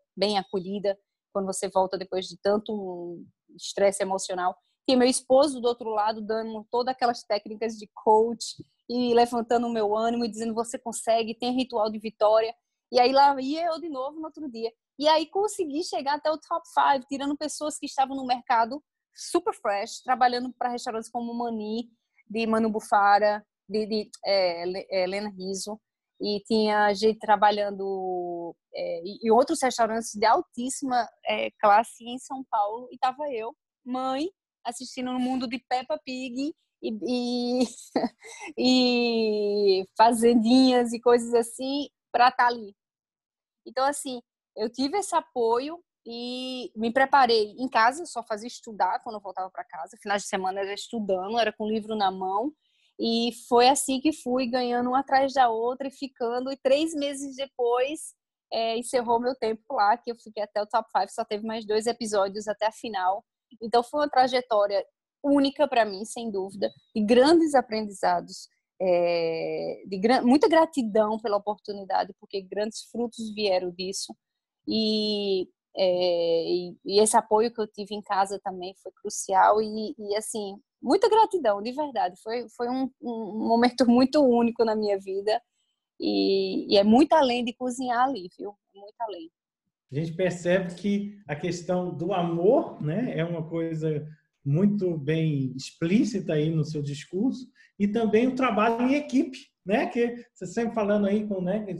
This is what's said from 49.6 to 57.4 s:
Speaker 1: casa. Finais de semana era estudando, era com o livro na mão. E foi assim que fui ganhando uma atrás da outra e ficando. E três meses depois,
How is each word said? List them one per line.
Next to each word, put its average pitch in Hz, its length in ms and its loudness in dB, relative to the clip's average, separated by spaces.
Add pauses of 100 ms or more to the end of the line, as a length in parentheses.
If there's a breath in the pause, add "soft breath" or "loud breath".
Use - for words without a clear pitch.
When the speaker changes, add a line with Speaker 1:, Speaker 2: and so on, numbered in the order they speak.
Speaker 1:
casa. 175 360 -16
Finais 202 220 -2
de - 60 -12
semana 190 320 -4
era 196 120 -4
estudando, 202 640 -4
era 214 140 2
com 220 120 -8
o 214 60 -2
livro 214 260 -4
na 196 140 0
mão. 190 420 -2 (460)
E 233 320 0 (180)
foi 240 200 6
assim 269 320 0
que 302 120 2
fui 254 340 -4
ganhando 247 440 -2
uma 262 100 0
atrás 269 320 2
da 262 160 4
outra 247 400 -4
e - 20 -12
ficando. 254 640 -6
E 269 40 -8
três 302 380 2
meses 285 400 -6
depois, 254 800 -2 (380)